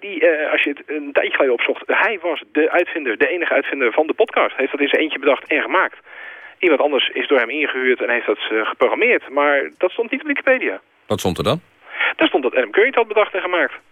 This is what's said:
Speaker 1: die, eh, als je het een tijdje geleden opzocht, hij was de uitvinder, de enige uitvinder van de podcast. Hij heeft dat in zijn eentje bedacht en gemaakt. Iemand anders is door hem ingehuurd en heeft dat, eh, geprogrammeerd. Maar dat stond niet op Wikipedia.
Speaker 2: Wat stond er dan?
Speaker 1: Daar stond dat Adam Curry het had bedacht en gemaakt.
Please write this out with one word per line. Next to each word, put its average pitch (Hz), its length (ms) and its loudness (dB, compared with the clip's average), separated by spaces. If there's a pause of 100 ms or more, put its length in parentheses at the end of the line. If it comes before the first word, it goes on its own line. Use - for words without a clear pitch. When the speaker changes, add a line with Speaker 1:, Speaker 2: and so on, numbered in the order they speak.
Speaker 1:
die, 190 280 0
eh, 151 240 0
als 151 100 2
je - 80 -2
het 143 160 -8
een 147 260 -6
tijdje 196 200 0
geleden 135 220 2
opzocht, - 320 -2
hij 190 360 0
was 165 300 -4
de 151 180 2
uitvinder, 147 480 0
de 139 100 4
enige 165 240 -2
uitvinder 131 400 0
van 156 140 2
de - 60 -2
podcast. - 360 2
Hij - 80 -14
heeft 131 160 -2
dat 143 80 -2
in 143 80 2
zijn 139 140 2
eentje 151 160 -4
bedacht 139 280 0
en 143 160 0
gemaakt. 143 360 0 (600)
Iemand 160 220 4
anders 143 280 2
is - 200 -6
door 139 100 4
hem 117 120 2
ingehuurd 127 520 0
en 117 80 0
heeft 120 160 -2
dat, 107 120 0 (120)
eh, 110 160 0
geprogrammeerd. 147 640 0
Maar 143 480 0
dat 180 120 0
stond 233 200 -6
niet 269 100 -4
op 302 60 -8
Wikipedia. 247 540 0 (260)
Speaker 2:
Wat 104 120 -2
stond 87 200 -2
er 101 60 -2
dan? 151 160 0 (560)
Speaker 1:
Daar 320 120 2
stond - 140 0
dat - 140 -2
Adam 117 140 0
Curry 202 160 4
het 262 100 -2
had 226 120 2
bedacht 214 260 0
en 185 60 -4
gemaakt. 175 340 -2 (180)